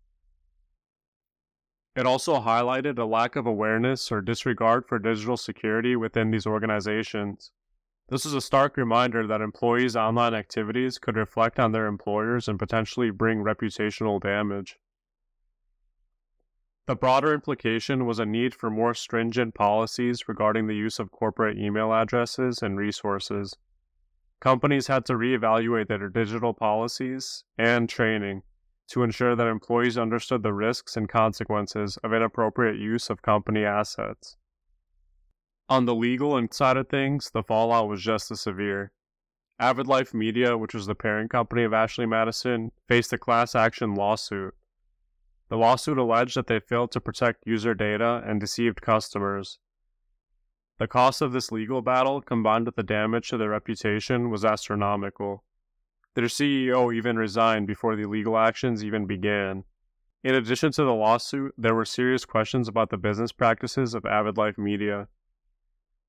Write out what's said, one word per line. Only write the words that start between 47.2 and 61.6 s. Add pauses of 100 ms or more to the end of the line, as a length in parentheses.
user
data
and
deceived
customers. (1200)
The
cost
of
this
legal
battle,
combined
with
the
damage
to
their
reputation,
was
astronomical. (680)
Their
C
E
O
even
resigned
before
the
legal
actions
even
began. (600)
In
addition
to
the
lawsuit,
there